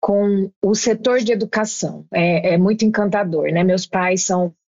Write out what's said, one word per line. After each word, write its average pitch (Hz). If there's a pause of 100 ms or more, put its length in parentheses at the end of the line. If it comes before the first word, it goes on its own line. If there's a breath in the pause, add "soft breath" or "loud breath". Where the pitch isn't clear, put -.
com 202 (140)
o 202
setor 226
de 233
educação. 214
É, 175
é 170
muito 214
encantador, 196
né? 170
Meus 185
pais 185
são 180 (240)